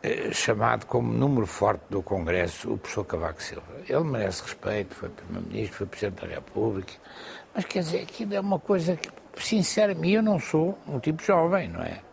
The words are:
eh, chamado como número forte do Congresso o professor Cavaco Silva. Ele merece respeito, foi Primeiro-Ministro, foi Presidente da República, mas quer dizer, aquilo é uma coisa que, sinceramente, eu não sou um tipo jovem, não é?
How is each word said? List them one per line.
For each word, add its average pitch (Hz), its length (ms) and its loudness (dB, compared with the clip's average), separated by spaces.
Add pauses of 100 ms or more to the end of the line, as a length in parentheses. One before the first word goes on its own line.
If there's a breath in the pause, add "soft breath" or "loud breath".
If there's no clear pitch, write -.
eh, - 280 -2
chamado 113 540 2
como 120 260 0
número 120 360 2
forte 101 420 2
do 98 140 -2
Congresso 90 720 0
o 101 40 -2
professor - 280 -6
Cavaco 82 360 -4
Silva. - 360 -10 (120)
Ele 143 140 2
merece 110 400 0
respeito, 101 500 -4
foi - 160 -10
Primeiro-Ministro, 92 680 -8
foi 98 100 -4
Presidente 92 400 -6
da 82 80 -8
República, 101 580 -2 (600 loud breath)
mas 190 100 -2
quer - 140 -2
dizer, 170 240 0
aquilo 202 320 -6
é 202 40 2
uma 196 200 2
coisa 180 360 2
que, - 140 -6 (340)
sinceramente, 190 720 4
eu 220 80 6
não 214 180 4
sou 165 380 2 (100)
um 143 120 -2
tipo 156 240 -2
jovem, 175 440 4
não 85 140 -6
é? 82 200 -6 (120)